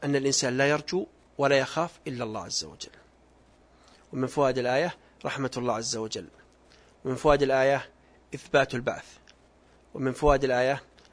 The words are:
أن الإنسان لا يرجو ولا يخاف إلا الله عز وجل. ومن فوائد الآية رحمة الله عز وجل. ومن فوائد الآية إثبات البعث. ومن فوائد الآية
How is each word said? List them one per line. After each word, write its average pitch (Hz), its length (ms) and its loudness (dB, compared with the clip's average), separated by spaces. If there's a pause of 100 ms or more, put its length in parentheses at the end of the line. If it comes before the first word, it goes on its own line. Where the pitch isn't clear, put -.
أن 143 120 2
الإنسان 135 400 0
لا 139 120 4
يرجو 147 380 -2 (320)
ولا 139 200 4
يخاف 156 320 -2 (160)
إلا 123 180 -6
الله 107 200 -8
عز - 200 -6
وجل. - 260 -16 (1200)
ومن 127 140 -4
فوائد 131 320 0
الآية 131 380 0 (280)
رحمة 135 320 -4
الله 120 180 -2
عز 113 220 -6
وجل. 110 320 -8 (760)
ومن 131 100 -4
فوائد 143 280 4
الآية 135 460 2 (460)
إثبات 139 400 0
البعث. 123 300 -4 (920)
ومن 131 180 -2
فوائد 139 320 4
الآية 127 380 0 (300)